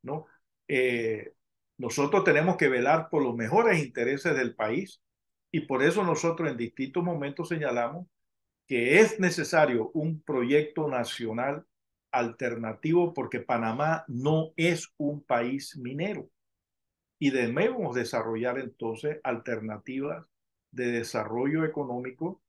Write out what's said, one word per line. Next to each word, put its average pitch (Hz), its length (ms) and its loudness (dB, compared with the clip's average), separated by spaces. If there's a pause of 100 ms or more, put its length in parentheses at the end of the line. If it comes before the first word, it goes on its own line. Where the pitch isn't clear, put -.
¿no? 156 240 -8 (400)
Eh, 120 640 -2 (460)
nosotros 143 440 2
tenemos 165 320 4
que 156 140 2
velar 135 400 2
por 147 140 2
los 120 120 -2
mejores 160 480 4
intereses 135 520 -2
del 127 180 -2
país 123 480 -4 (500)
y 165 100 -2
por 131 200 -2
eso 175 220 4
nosotros 165 460 0
en 127 80 -6
distintos 131 460 -4
momentos 160 460 -4
señalamos 147 560 -2 (640)
que 127 320 4
es 220 200 6
necesario 156 760 2
un 156 260 -2
proyecto 143 680 0
nacional 123 760 -4 (460)
alternativo 123 1000 0
porque 123 260 -4
Panamá 127 680 0
no 151 480 0
es 165 420 0
un 147 260 -4
país 127 540 -2
minero 147 520 -6 (880)
y 139 120 4
debemos 131 640 2
desarrollar 120 640 -2
entonces 127 640 -6
alternativas 123 1000 -6 (460)
de 123 200 -4
desarrollo 120 760 -2
económico 127 840 -6